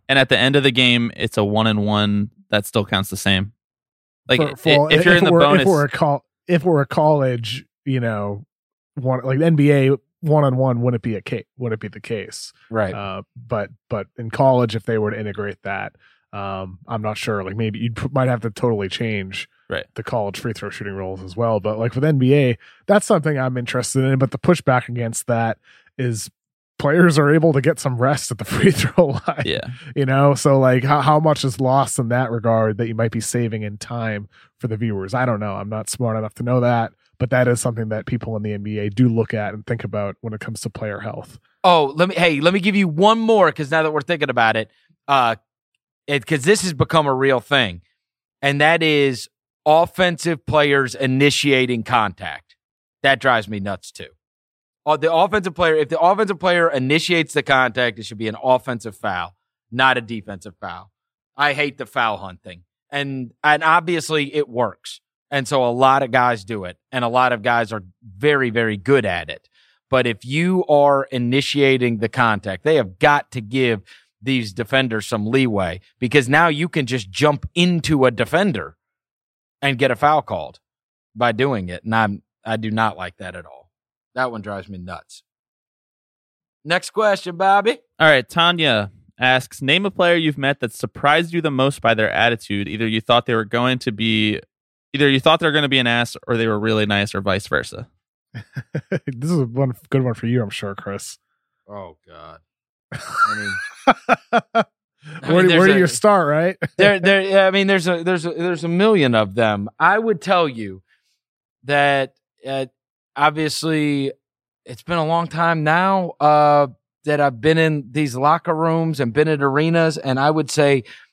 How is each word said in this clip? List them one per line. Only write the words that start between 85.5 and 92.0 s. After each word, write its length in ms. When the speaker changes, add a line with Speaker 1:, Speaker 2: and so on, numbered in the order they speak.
Speaker 3:
Next 280
question, 440
Bobby. 440
Speaker 1:
All 80
right. 200
Tanya 640
asks, 420
"Name 240
a 60
player 240
you've 220
met 240
that 100
surprised 600
you 80
the 100
most 300
by 120
their 160